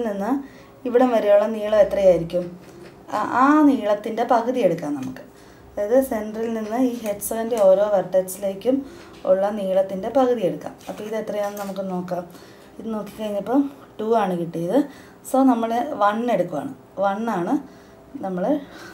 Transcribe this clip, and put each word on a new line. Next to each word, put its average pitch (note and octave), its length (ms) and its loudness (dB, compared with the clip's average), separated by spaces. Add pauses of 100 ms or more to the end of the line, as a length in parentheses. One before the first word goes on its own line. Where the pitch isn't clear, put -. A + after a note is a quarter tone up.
നിന്ന് G3+ 220 -4 (580)
ഇവിടം B3 280 4
വരെയുള്ള G#3 300 4 (100)
നീളം G#3+ 280 0
എത്രയായിരിക്കും? F3 600 2 (720)
ആ, G#3 40 -2 (240)
ആ - 20 6 (260)
നീളത്തിൻ്റെ G#3+ 640 0
പകുതി A#3+ 360 2
എടുക്കാം D#3+ 300 -2
നമുക്ക്. B2+ 260 -10 (480)
അതായത് G#3 260 2 (140)
സെൻട്രിൽ A3 360 -6 (100)
നിന്ന് G#3+ 200 -4 (120)
ഈ - 20 -4 (140)
ഹെക്സഗൻ്റെ A3+ 520 -4 (100)
ഓരോ G3 160 6 (100)
വെർട്ടെക്സിലേക്കും F#3+ 840 0 (540)
ഉള്ള F#3+ 140 2 (160)
നീളത്തിൻ്റെ F#3+ 480 -2 (100)
പകുതി B3 320 2
എടുക്കാം. - 240 -10 (140)
അപ്പോൾ F#3+ 200 -12
ഇത് A3 140 -6
എത്രയാണെന്ന് G#3 420 -6
നമുക്ക് G3 200 -8 (100)
നോക്കാം. F3+ 300 -6 (540)
ഇത് A3 180 -12
നോക്കിക്കഴിഞ്ഞപ്പം G#3 640 -2 (380)
ടു G#3+ 80 -4 (140)
ആണ് F#3 200 0
കിട്ടിയത്. E3+ 360 -2 (520)
So C4 80 2 (140)
നമ്മൾ A3+ 200 -2 (320)
വൺ G#3 140 2 (180)
എടുക്കുവാണ്. E3+ 360 -4 (340)
വൺ G3+ 140 -2 (180)
ആണ് G3 160 -2 (720)
നമ്മൾ F3+ 180 -4 (500)